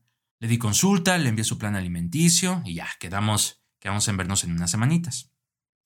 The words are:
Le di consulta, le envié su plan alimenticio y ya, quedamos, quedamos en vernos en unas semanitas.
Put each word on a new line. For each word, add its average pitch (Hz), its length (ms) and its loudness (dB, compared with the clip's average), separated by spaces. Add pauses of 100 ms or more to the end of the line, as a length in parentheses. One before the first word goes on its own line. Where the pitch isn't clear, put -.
(400)
Le 113 80 -6
di 117 100 4
consulta, 180 600 2
le 143 120 2
envié 110 140 0
su - 140 -4
plan 107 180 -4
alimenticio 147 920 2
y 85 100 -6
ya, 82 120 -8 (120)
quedamos, 101 640 -2 (180)
quedamos 101 280 -2
en 101 100 0
vernos 95 260 -2
en 85 80 -4
unas 85 200 -2
semanitas. 156 600 0 (540)